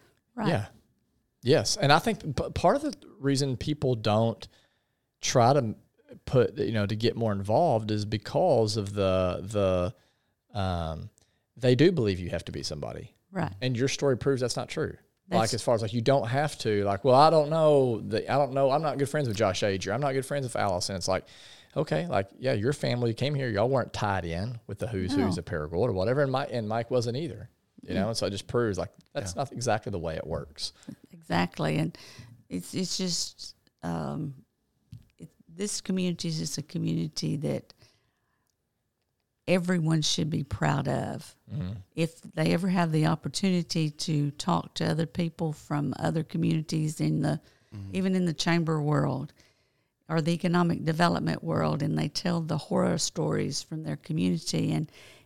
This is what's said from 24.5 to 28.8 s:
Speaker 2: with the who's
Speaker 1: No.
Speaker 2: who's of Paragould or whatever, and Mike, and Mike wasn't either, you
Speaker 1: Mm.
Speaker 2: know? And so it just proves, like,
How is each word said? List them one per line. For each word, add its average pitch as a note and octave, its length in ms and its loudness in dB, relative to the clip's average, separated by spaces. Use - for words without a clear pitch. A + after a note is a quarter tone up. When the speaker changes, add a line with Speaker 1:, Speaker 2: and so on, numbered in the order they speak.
Speaker 2:
with G2+ 120 -10
the - 80 -4
who's F#2 280 -2
Speaker 1:
No. F#2+ 120 2
Speaker 2:
who's F2+ 100 0
of F2 80 -6
Paragould D#2 300 -6
or A2 40 0
whatever, A2 300 0
and C3+ 100 0
Mike, C3+ 180 -2
and A2+ 160 -4
Mike A2+ 240 -4
wasn't A#2+ 280 0
either, C#3+ 320 -8
you - 80 -14
Speaker 1:
Mm. - 60 -4
Speaker 2:
know? G2 120 0
And A2+ 80 -4
so G#2+ 80 -2
it F#2+ 60 0
just G2 160 -8
proves, A2+ 320 0
like, E2 120 -4